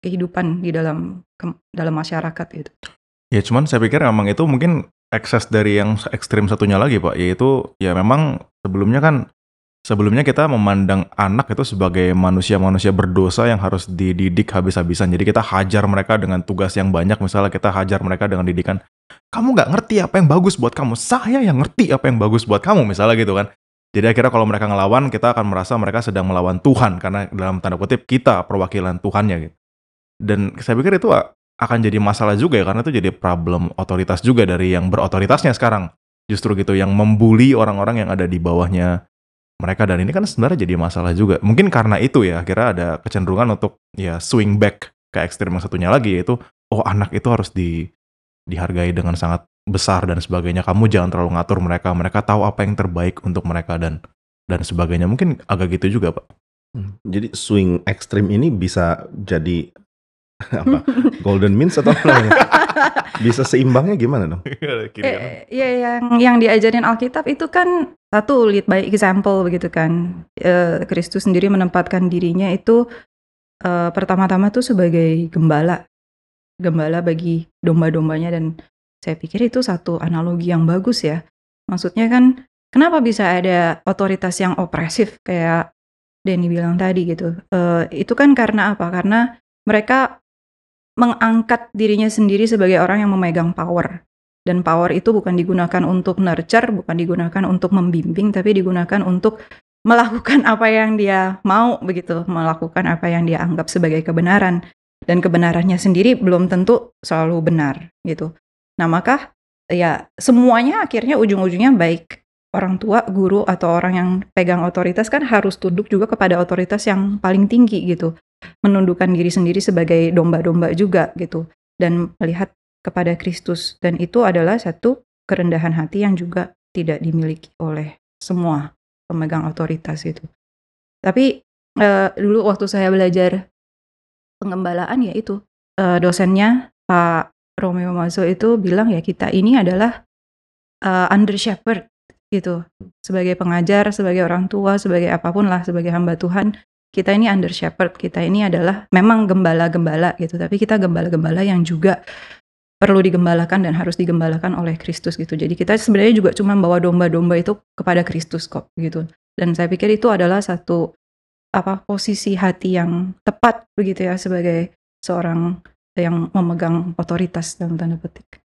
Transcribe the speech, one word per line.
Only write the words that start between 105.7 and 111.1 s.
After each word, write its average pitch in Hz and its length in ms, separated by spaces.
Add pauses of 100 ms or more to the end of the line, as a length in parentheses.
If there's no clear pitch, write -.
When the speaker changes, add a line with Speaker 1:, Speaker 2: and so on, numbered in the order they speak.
Speaker 1:
sendiri 208 400
belum 180 320
tentu 190 480
selalu 160 480
benar 151 400 (160)
gitu. 156 320 (400)
Nah, 170 80
maka 180 480 (340)
ya 175 380 (120)
semuanya 247 680
akhirnya 247 320